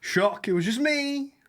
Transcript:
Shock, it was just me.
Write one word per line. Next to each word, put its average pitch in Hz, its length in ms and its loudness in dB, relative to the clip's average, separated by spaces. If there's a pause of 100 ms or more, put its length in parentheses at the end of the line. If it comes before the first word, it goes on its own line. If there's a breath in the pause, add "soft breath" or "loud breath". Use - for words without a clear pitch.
Shock, 202 460 0
it 196 60 0
was 175 120 2
just 220 140 -2
me. 285 540 -2 (160)